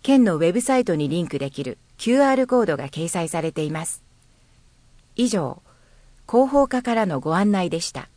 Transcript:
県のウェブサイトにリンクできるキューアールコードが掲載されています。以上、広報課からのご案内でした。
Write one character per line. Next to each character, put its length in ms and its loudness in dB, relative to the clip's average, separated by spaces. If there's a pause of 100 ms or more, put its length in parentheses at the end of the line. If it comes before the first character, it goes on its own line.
県 220 4
の 120 4
ウ 40 -2
ェ 120 4
ブ 80 0
サ 180 0
イ 80 2
ト 100 0
に 120 0
リ 140 -2
ン 60 -4
ク 120 -6
で 120 -6
き 120 -10
る 140 -8 (200)
キ 160 0
ュ 60 4
ー 100 4
ア 40 2
ー 20 2
ル 120 0
コ 140 2
ー 40 2
ド 120 -2
が 120 -10
掲 180 -8
載 220 -4
さ 120 -4
れ 100 -4
て 120 -6
い 80 -4
ま 140 -8
す。 160 -10 (1120)
以 120 0
上、 340 -4 (680)
広 240 2
報 160 4
課 140 -2
か 140 -2
ら 100 2
の 140 -2
ご 160 -2
案 160 4
内 180 0
で 100 -4
し 120 -8
た。 260 -14